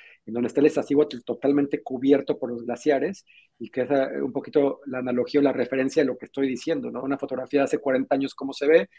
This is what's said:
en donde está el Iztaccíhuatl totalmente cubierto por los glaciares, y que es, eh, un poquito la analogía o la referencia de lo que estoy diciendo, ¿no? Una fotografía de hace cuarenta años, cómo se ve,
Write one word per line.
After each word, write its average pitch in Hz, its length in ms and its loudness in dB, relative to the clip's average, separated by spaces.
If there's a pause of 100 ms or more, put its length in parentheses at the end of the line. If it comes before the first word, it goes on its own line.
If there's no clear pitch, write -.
(260)
en 110 80 -10
donde 120 140 -2
está 139 140 0
el 151 60 8
Iztaccíhuatl 147 560 0
totalmente 143 600 0
cubierto 135 560 2
por 123 100 -4
los 120 140 -8
glaciares, 139 640 0 (340)
y 117 100 -12
que 127 120 -2
es, 127 100 -2
eh, 135 280 0
un 139 120 -4
poquito 139 560 0
la 127 100 -8
analogía 123 420 0
o 139 40 6
la 131 100 4
referencia 131 480 0
de 135 60 2
lo 127 100 -4
que - 80 -14
estoy 139 220 -2
diciendo, 127 420 -4
¿no? 123 140 -8
Una 135 160 -4
fotografía 131 400 -4
de 139 60 4
hace 143 120 0
cuarenta 135 380 0
años, 135 180 -4
cómo 135 200 -10
se - 120 -4
ve, 165 340 4